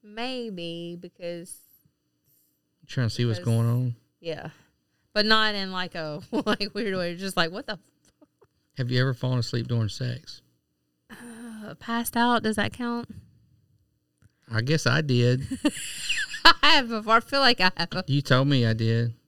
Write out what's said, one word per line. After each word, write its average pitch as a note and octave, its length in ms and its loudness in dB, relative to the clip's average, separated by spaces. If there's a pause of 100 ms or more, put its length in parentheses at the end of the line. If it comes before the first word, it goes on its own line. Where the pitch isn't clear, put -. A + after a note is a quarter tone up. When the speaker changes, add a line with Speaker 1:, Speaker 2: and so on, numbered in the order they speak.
Speaker 1:
maybe G#3 960 -8
because F3 560 -12 (1300)
Speaker 2:
You - 60 -20
trying B2 220 -2
to - 40 -10
see A#2+ 120 0
what's A#2 140 0
Speaker 1:
because A#2+ 140 0
Speaker 2:
going A#2 160 4
on? A#2+ 260 0 (260)
Speaker 1:
Yeah. E3 280 -8 (640)
But G#3 120 2
not A3 300 4
in, F#3+ 180 -6
like, F3+ 220 -6
a, D#3 320 -6
<laughs> - 40 -12
like, G#3 420 -2
weird G3+ 220 -4
way. F3 200 -4
Just F#3+ 220 -6
like, E3 140 2
"What G#3+ 160 -10
the A3 60 -6 (460)
fuck?" - 100 -20 (480)
Speaker 2:
Have A#2+ 120 -4
you B2 120 2
ever C3 120 0
fallen B2+ 260 -2
asleep A#2+ 280 -4
during A2+ 220 0
sex? - 520 -8 (680)
Speaker 1:
Uh, A3+ 640 -14
passed A#3 420 -4
out. A#3+ 260 4
Does G#3+ 120 0
that G#3 180 -2
count? A#3+ 340 -6 (1400)
Speaker 2:
I A2 100 0
guess D3 260 2
I C3+ 140 4
did. B2+ 460 2 (520)
Speaker 1:
<laughs> - 460 -2
I D#4+ 220 6 (100)
have B3 120 0
before. A3+ 260 2
I A#3 40 8
feel C4+ 200 -2
like C4+ 220 4
I F#3 160 4
have. E3+ 120 -2 (180)
Speaker 2:
You C#3 140 2
told C3+ 260 4
me C3+ 180 4
I A2+ 80 4
did. A2+ 400 0 (140)